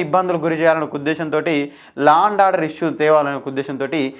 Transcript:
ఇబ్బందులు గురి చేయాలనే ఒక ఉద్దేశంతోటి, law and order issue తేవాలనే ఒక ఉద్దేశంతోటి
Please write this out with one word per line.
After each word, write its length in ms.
ఇబ్బందులు 400
గురి 160
చేయాలనే 280
ఒక 120
ఉద్దేశంతోటి, 560
law 200
and 180
order 220
issue 320
తేవాలనే 400
ఒక 120
ఉద్దేశంతోటి 480